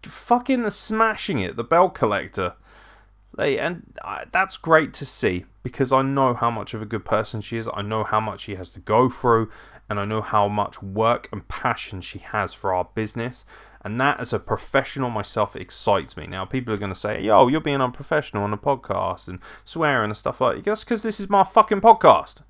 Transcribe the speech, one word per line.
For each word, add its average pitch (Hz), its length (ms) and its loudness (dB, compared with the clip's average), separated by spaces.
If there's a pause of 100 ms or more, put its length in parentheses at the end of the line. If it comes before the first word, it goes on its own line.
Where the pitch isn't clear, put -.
fucking 247 680 0
smashing 214 680 -2
it, 92 160 -4
the 113 80 -4
belt 180 320 4
collector. 95 600 -2 (800)
Like, 139 220 0
and, 165 420 -6
uh, 92 300 -10
that's 185 240 0
great 160 380 4
to 143 120 -8
see, 90 380 -2 (180)
because 127 300 -2
I 135 100 4
know 135 320 2
how 117 160 0
much 110 240 -8
of 110 80 -8
a 110 40 -8
good 107 180 -6
person 107 380 -2
she 117 160 -8
is. 113 160 -6
I 101 80 -8
know 107 240 -2
how 110 160 0
much 101 180 -8
she 101 160 -10
has 90 140 -12
to 92 100 -20
go 120 300 2
through, 113 420 2 (380)
and 104 100 -4
I 101 60 -4
know 110 160 -4
how 104 260 2
much 104 340 -4
work 110 520 0
and 104 160 -10
passion - 500 -4
she - 200 -12
has 101 340 -4
for 95 200 -2
our 90 120 0 (100)
business. 117 480 -6 (380)
And 110 180 -6
that, 139 220 0
as - 100 -6
a 107 80 0
professional 131 680 -2
myself, 107 440 -4
excites 92 600 -2
me. 78 120 -12
Now, 95 180 -8
people 120 280 -4
are 101 40 -2
gonna 98 180 -6
say, 107 260 -6
"Yo, 107 280 8
you're 156 100 2
being 143 220 -2
unprofessional 127 640 -2
on 104 80 -2
a 101 40 -6
podcast 95 680 -4
and 92 120 -10 (260)
swearing 135 460 0
and 104 60 -6
stuff - 220 -4
like 127 160 2
that." - 80 -12
That's 214 220 -2
'cause 220 180 -2
this 220 160 -4
is 196 100 -8
my 202 140 6
fucking 202 380 4
podcast. 160 560 6 (120)